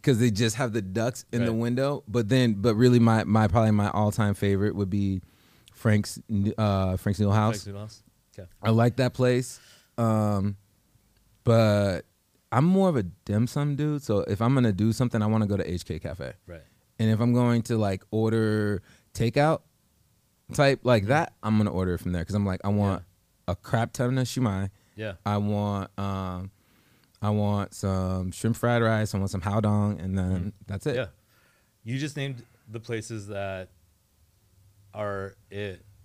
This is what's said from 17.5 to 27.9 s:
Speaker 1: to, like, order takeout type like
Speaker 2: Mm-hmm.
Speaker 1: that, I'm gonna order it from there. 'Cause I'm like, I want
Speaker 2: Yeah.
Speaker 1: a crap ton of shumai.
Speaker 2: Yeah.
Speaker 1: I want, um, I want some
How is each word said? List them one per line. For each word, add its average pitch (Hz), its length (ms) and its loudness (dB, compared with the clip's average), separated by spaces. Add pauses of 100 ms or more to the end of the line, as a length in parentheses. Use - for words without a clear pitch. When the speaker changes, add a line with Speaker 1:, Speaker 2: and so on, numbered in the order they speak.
Speaker 1:
to, 113 160 -2
like, 98 320 -2
order 107 720 0 (320)
takeout - 480 0 (880)
type 139 300 2
like 117 220 4
Speaker 2:
Mm-hmm. 104 60 -4
Speaker 1:
that, 156 220 0 (100)
I'm 107 140 2
gonna 107 160 2
order 92 220 -2
it 85 40 -4
from 90 140 -4
there. 85 140 -4
'Cause 95 80 -6
I'm 101 100 0
like, 95 180 -2
I 98 60 -2
want 101 340 0 (460)
Speaker 2:
Yeah. 90 40 -2
Speaker 1:
a 90 40 -2
crap - 380 -4
ton 131 240 -2
of 127 80 0
shumai. 98 420 -2 (280)
Speaker 2:
Yeah. 107 180 -8 (100)
Speaker 1:
I 104 140 0
want, 104 600 -4
um, 95 520 -6 (680)
I 104 100 0
want 104 420 0
some 92 600 -4